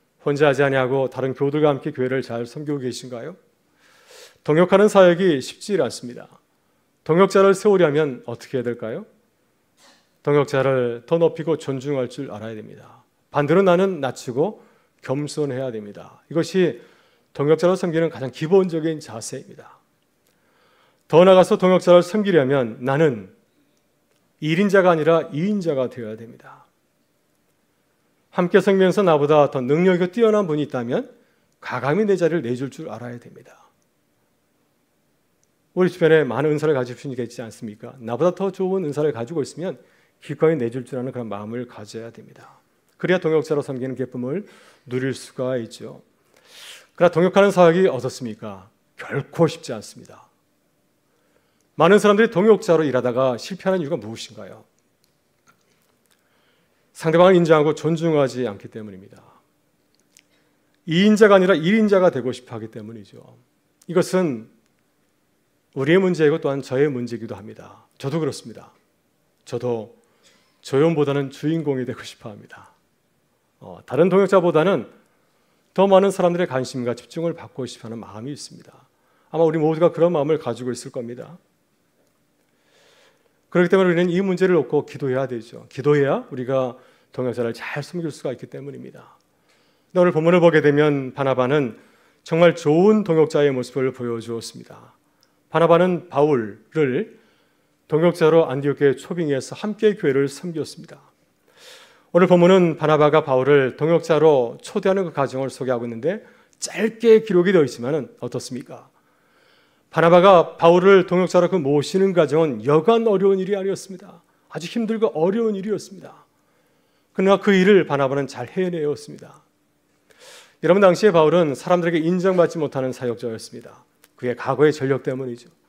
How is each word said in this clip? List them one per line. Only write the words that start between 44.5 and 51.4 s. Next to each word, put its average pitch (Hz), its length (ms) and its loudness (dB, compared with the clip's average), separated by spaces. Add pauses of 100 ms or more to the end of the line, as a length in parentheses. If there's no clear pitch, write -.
누릴 127 260 -4
수가 127 440 -6
있죠. 113 440 -14 (920)
그러나 175 160 2
동역하는 185 400 2
사역이 180 380 4
어떻습니까? 113 800 -10 (280)
결코 - 480 -4
쉽지 - 280 -4
않습니다. - 540 -18 (1500)